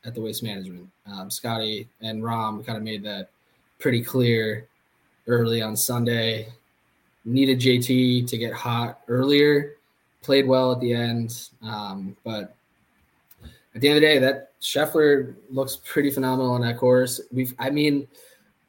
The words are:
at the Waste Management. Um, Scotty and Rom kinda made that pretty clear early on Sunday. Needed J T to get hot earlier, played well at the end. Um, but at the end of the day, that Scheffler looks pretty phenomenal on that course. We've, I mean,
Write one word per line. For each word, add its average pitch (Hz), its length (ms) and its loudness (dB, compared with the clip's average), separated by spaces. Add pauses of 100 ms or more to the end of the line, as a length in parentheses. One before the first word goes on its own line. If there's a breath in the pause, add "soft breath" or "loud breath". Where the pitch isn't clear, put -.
at 120 100 -12
the 117 80 -10
Waste 110 220 -8
Management. 92 460 -12 (180)
Um, 98 240 -14
Scotty 110 560 -6 (140)
and 110 220 -8
Rom 110 400 -4
kinda 110 180 -8
made 107 220 -8
that 101 260 -10 (500)
pretty 120 240 0
clear 113 640 0 (580)
early 117 360 2
on 110 160 -4
Sunday. 117 720 -2 (720)
Needed 131 360 2
J 123 200 4
T 123 440 2
to 120 140 -6
get 113 160 -6
hot 120 540 -6
earlier, 143 720 2 (440)
played 135 240 4
well 131 280 4
at 123 80 -4
the 120 120 0
end. 117 560 -4 (140)
Um, 98 600 -10
but 107 300 -10 (1160 loud breath)
at 113 80 -10
the 139 60 6
end 147 100 6
of 151 40 4
the 156 60 8
day, 156 120 6
that - 400 -2
Scheffler 147 720 2 (160)
looks 131 280 -4
pretty 143 340 -2
phenomenal 131 400 0
on 123 100 0
that 120 160 -2
course. 127 440 2 (100)
We've, 127 260 -4
I 131 120 -4
mean, 143 380 2 (600 soft breath)